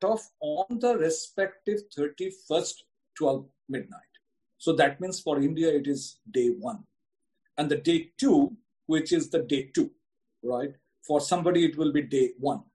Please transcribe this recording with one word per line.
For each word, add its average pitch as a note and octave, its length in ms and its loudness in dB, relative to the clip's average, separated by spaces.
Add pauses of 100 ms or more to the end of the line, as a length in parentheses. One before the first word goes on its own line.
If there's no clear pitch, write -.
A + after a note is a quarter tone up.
cut F#3+ 100 0
off A3 200 -4 (100)
on D3+ 380 -4
the A#3+ 180 2
respective F#3+ 840 -2 (140)
thirty-first, D#3 920 -4 (300)
twelve C3+ 320 -2 (220)
midnight. - 320 -8 (580)
So E3 160 0
that C#3 260 2
means F#3 200 -8
for C#3+ 200 -2
India, D#3+ 280 0
it C#3+ 180 0
is C#3 320 -6 (120)
day A#2+ 180 2
one. - 360 -6 (760)
And D3+ 120 0
the - 60 0
day E3 400 0
two, E3 400 4 (300)
which D#3+ 260 0
is D#3 180 0
the E3+ 100 0
day C3+ 340 -2
two, - 160 2 (520)
right? B2+ 320 -4 (320)
For D3 140 2
somebody, E3+ 440 2
it D#3 120 0
will D3+ 160 0
be D3 100 2
day B2+ 360 2
one. C#3 240 -4 (120)